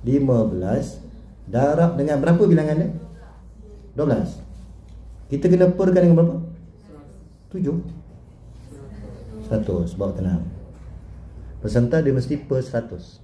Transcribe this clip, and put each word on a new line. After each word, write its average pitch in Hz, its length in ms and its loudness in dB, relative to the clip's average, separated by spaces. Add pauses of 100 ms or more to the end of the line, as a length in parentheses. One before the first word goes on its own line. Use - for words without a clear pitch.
lima 127 400 4
belas 98 560 -4 (460)
darab 147 500 2
dengan 143 240 0
berapa 170 220 4
bilangan 156 340 4
dia? - 100 0 (1080)
Dua 147 100 0
belas. 110 320 0 (880)
Kita 156 240 0
kena 180 220 6
perkan 185 340 4
dengan 170 160 8
berapa? 170 120 2 (1160)
Tujuh. 165 240 -2 (1700)
Seratus, 92 480 -2
bawa 98 160 -2
tenang. 87 320 -2 (1120)
Peserta 120 400 2
dia 139 160 2
mesti 131 240 -2
per 131 240 -2
seratus. - 600 -8